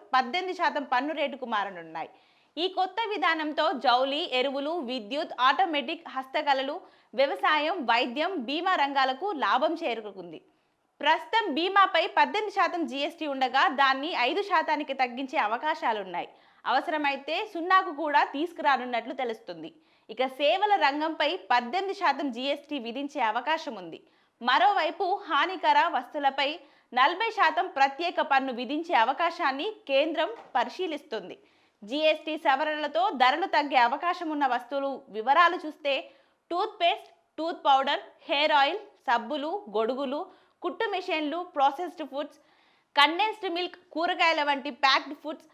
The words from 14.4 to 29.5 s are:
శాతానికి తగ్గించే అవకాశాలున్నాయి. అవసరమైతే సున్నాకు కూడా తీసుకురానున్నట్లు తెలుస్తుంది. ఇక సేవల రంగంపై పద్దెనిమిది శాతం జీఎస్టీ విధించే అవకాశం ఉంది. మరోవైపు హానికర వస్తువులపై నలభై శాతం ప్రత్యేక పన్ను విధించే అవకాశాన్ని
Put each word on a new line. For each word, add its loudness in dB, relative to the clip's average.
శాతానికి 0
తగ్గించే -2
అవకాశాలున్నాయి. -2
అవసరమైతే -2
సున్నాకు 2
కూడా 2
తీసుకురానున్నట్లు -2
తెలుస్తుంది. -8
ఇక 0
సేవల 2
రంగంపై 0
పద్దెనిమిది -2
శాతం 0
జీఎస్టీ -6
విధించే -8
అవకాశం -2
ఉంది. -14
మరోవైపు 2
హానికర 2
వస్తువులపై -2
నలభై 4
శాతం 2
ప్రత్యేక 0
పన్ను 2
విధించే -2
అవకాశాన్ని 2